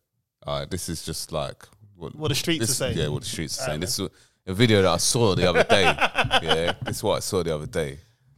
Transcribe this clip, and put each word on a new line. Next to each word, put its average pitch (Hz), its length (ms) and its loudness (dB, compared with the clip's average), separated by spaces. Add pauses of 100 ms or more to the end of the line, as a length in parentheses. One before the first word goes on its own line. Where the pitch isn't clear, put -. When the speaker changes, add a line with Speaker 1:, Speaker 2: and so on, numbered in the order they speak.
(460)
Speaker 1:
uh, 71 240 -4
this 87 180 -6
is 82 160 -6
just - 280 -8
like 73 340 -6 (300)
what, 85 200 -14
Speaker 2:
What 151 140 -6
the 143 60 0
streets 165 260 0
Speaker 1:
this, 113 80 2
Speaker 2:
are - 60 0
saying. 127 220 -2
Speaker 1:
Yeah, 76 100 0
what 73 160 -4
the - 60 -10
streets - 300 -6
are 131 60 -6
saying. 76 120 -4
Speaker 2:
Okay. 82 80 -4
Speaker 1:
This 110 140 -2
is 95 100 -4 (360)
a 95 80 -6
video 107 300 6
that 90 80 6
I 85 60 2
saw 113 380 2
the 87 140 4
other 214 140 4
day. - 200 4
Speaker 2:
<laughs> - 600 0
Speaker 1:
Yeah, - 300 0 (100)
this - 140 -6
is - 60 -6
what 92 140 2
I - 40 -6
saw 92 220 -2
the 80 120 -2
other 76 100 -6
day. 73 320 -4 (400)